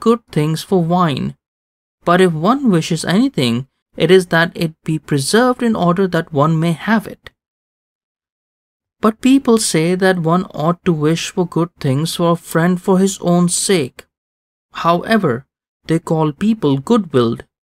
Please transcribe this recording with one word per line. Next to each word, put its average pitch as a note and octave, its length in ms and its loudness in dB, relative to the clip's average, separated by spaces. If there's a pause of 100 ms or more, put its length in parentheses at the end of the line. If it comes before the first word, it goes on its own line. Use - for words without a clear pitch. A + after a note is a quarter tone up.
good A#3 320 0
things D#3+ 300 -2
for F#3 200 0
wine. E3 540 -2 (680)
But F3 160 2
if F#3 120 4
one A3 380 0
wishes E3 340 0
anything, D3 640 -2 (280)
it D#3+ 140 0
is F#3 160 6
that E3+ 300 0
it D#3+ 180 -6 (100)
be D#3 140 -4
preserved G#3+ 640 -2
in A3+ 140 0
order F3 320 0
that E3+ 240 -4
one D#3 260 2
may E3 140 0
have G#3 340 -2
it. - 240 -18 (1700)
But A3 200 -2
people B3+ 380 4
say F3 360 0
that F#3 240 2
one E3+ 280 0
ought E3 380 -4
to F3+ 80 2
wish D#3 380 -2
for F3+ 160 -2
good E3+ 320 -4
things D3 380 -2
for E3+ 160 2
a E3+ 40 0
friend F3 460 -2
for F#3+ 160 2
his G3 220 0
own F3 280 2
sake. - 580 -2 (680)
However, E3+ 720 -2 (400)
they D#3+ 140 0
call D#3+ 320 -2
people F#3+ 460 0
good-willed, C3+ 640 0 (320)